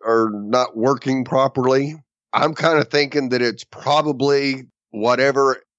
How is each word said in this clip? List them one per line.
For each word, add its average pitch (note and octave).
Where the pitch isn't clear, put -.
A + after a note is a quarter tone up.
are A2+
not A2+
working C3
properly. C3+
I'm C#3+
kinda D#3
thinking C#3+
that B2
it's A#2+
probably C#3
whatever B2+